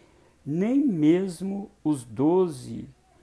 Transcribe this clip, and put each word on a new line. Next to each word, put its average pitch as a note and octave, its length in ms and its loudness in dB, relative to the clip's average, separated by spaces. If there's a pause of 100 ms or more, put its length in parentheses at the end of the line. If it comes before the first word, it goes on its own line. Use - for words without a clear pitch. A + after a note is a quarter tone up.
(460)
nem G3+ 340 0
mesmo F#3+ 920 0 (140)
os C#3 220 -2
doze C3 840 0 (360)